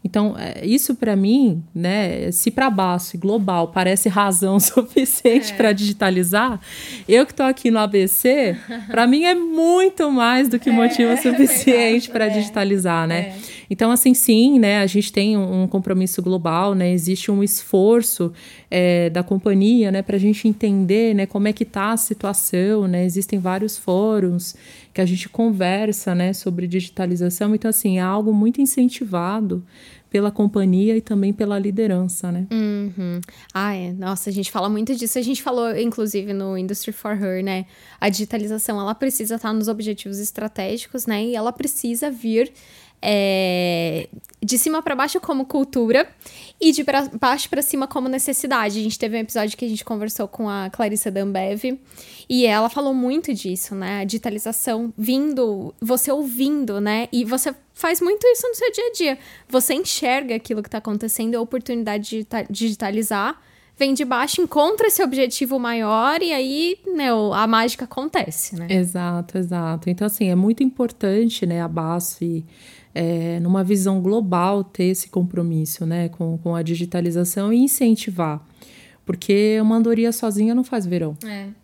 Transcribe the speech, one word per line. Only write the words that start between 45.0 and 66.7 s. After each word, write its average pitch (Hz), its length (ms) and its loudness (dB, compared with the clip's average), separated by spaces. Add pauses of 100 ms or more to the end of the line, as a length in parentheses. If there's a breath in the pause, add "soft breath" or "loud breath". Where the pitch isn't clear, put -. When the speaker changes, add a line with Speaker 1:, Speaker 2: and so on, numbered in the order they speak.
Speaker 2:
como 269 260 -2
cultura 269 600 2 (520 loud breath)
e 320 120 6
de 294 120 -2
pra 277 240 0 (120)
baixo 277 300 0
pra 285 120 -2
cima 277 260 -2
como 262 200 -4
necessidade. 262 720 -2
A 214 40 -4
gente 214 140 -4
teve 226 200 -4
um - 20 -2
episódio 220 380 -4
que - 80 -6
a - 40 -4
gente 214 140 -6
conversou 214 440 -6
com 214 220 -6
a 196 220 -6
Clarissa 208 400 -4
da 196 100 -4
Ambev 202 560 -4 (520 loud breath)
e 254 160 4
ela 220 240 2
falou 277 240 -2
muito 262 400 -2
disso, 190 420 -8
né? 196 260 -6
A - 20 -6
digitalização 220 920 -6
vindo, 247 840 -2
você 247 300 0
ouvindo, 269 720 -2
né? 214 300 -2
E 240 140 0
você 254 280 -4 (200)
faz 349 280 -2
muito 403 260 0
isso 480 200 2
no 480 80 -4
seu 466 160 -2
dia 480 160 -4
a 466 60 -2
dia. 285 240 -2 (320 loud breath)
Você 254 240 0
enxerga 262 640 -2
aquilo 220 280 -6
que - 60 -14
tá - 100 -8
acontecendo, 220 560 -4
a 226 60 -2
oportunidade 226 640 -4
de - 140 -12
digita-, 214 320 -6
digitalizar, 214 880 -4 (380 soft breath)
vem 269 160 0
de 285 100 -2
baixo, 254 380 -2
encontra 349 460 2
esse 392 160 2
objetivo 262 560 -2
maior 233 640 0
e 339 100 -2
aí, 294 460 -2 (160)